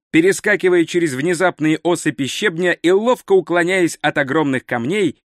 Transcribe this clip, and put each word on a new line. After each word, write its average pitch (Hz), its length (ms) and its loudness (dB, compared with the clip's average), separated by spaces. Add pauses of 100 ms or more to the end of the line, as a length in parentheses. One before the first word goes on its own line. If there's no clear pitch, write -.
(100)
перескакивая 180 760 2
через 165 300 -2
внезапные 156 720 0
осыпи 156 420 -2
щебня 175 460 -2
и - 180 0
ловко 214 400 0
уклоняясь 175 720 0
от 151 160 0
огромных 139 480 -2
камней, 147 640 -4